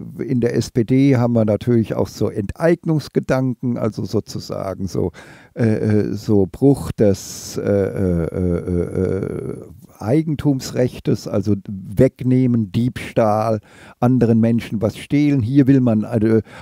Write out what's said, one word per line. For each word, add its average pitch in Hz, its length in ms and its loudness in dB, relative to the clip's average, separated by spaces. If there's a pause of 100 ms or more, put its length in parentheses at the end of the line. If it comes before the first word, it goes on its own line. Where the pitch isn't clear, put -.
(200)
in 123 220 -2
der 120 160 0
S - 140 -2
P 120 120 0
D 131 320 4
haben 120 180 2
wir 113 120 2
natürlich 110 500 0
auch 101 140 -2
so 104 200 -4
Enteignungsgedanken, 131 1500 -2
also 113 260 -4
sozusagen 98 840 -6
so, 95 260 -2 (420)
äh, 127 80 -2
äh, 107 500 2
so 101 380 2
Bruch - 400 2
des, - 680 0
äh, - 60 -4
äh, 95 600 0
äh, 87 340 -2
äh, 92 1040 -4 (380)
Eigentumsrechtes, 135 1300 -2
also 104 280 0 (120)
Wegnehmen, 120 1040 0
Diebstahl, 110 880 0 (380)
anderen 120 400 4
Menschen 113 400 0
was 104 160 -2
stehlen. 143 460 0
Hier 131 240 4
will 135 160 6
man, 110 220 2
äh, 110 400 2 (180)